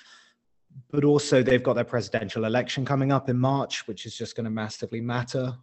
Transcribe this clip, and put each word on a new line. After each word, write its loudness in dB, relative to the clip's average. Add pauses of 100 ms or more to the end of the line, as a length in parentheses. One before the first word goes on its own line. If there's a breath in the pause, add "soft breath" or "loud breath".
(880 soft breath)
But 0
also 6
they've 4
got 2
their 0
presidential -4
election -2
coming 0
up 0
in 0
March, 0
which -10
is -14
just -10
gonna -6
massively -6
matter -4